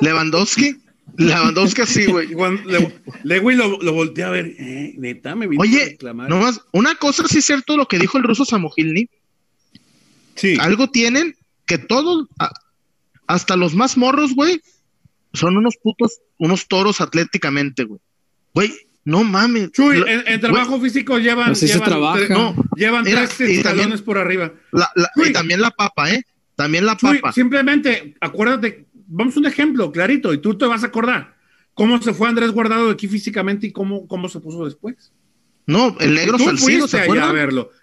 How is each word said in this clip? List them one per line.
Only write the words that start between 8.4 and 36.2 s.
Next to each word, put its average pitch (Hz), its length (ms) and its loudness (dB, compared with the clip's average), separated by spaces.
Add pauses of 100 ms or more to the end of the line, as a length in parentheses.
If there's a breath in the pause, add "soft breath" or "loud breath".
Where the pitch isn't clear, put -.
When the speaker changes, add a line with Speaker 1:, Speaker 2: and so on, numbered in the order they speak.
Speaker 1:
Samogilny. 170 640 -2 (1300)
Speaker 2:
Sí. 185 260 0
Speaker 1:
Algo 208 300 2
tienen 254 440 0 (320)
que 170 120 0
todos, 302 480 -2 (120)
a-, - 120 -4 (760)
hasta 180 300 0
los 175 180 0
más 254 220 0
morros, 262 380 2
güey, 320 260 2 (720)
son 180 240 0
unos 226 200 2
putos, - 420 -2 (200)
unos 180 280 0
toros 196 340 0
atléticamente, 143 840 -2
güey. 107 160 -12 (540)
Güey, 202 180 0 (320)
no 165 200 2
mames. 214 480 0
Speaker 2:
Chuy, 277 260 4
Speaker 1:
Lo-, - 80 2
Speaker 2:
en, 226 140 0
en 240 40 -6
Speaker 1:
güey. 226 160 0
Speaker 2:
trabajo 240 400 0
físico 262 380 0
llevan, 240 340 2
Speaker 3:
Así - 160 2
se - 60 2
Speaker 2:
llevan 208 140 0
Speaker 3:
trabaja. 160 300 0
Speaker 2:
tres, - 120 0
Speaker 1:
No, 208 260 2 (200)
Speaker 2:
llevan 226 280 0
Speaker 1:
mira, 240 240 2
Speaker 2:
tres - 60 -10
Speaker 1:
y 202 280 0
también 196 300 0
Speaker 2:
escalones 208 100 -8
por 208 160 -4
arriba. 175 340 -4 (200)
Speaker 1:
la, 175 220 2
la, 170 220 2
y 294 80 4
Speaker 2:
Chuy. 302 100 2
Speaker 1:
también 175 260 0
la 233 100 2
papa, 170 400 -2
¿eh? 247 120 -2 (320)
También 160 320 0
la 220 100 0
Speaker 2:
Chuy, 285 220 4
Speaker 1:
papa. 131 160 -2
Speaker 2:
simplemente, 262 840 0
acuérdate, 214 640 -2 (220)
vamos 220 280 -4
a 294 40 4
un 302 60 2
ejemplo 262 460 0
clarito, 196 400 0
y 147 60 0
tú 208 180 -2
te 226 80 -2
vas 233 200 0
a - 20 -2
acordar 226 500 -4 (380)
cómo 233 260 2
se 226 140 -2
fue 214 160 0
Andrés 233 200 0
Guardado 226 360 0
de 214 60 2
aquí 208 160 -6
físicamente 202 580 -4
y 185 60 -10
cómo, 196 360 -6
cómo 180 220 -8
se 170 100 -14
puso 160 240 -10
después. 196 480 -12 (540)
Speaker 1:
No, 202 340 2
el 151 140 2
negro 202 240 2